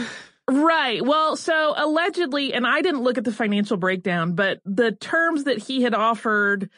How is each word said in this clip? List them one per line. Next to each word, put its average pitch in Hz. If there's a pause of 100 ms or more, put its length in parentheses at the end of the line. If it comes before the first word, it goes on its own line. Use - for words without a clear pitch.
(480)
Right. 277
Well, 302
so 311
allegedly, 302
and 240
I 254
didn't 330
look 247
at 220
the 240
financial 208
breakdown, 180
but 190
the 208
terms 330
that 226
he 262
had 240
offered 208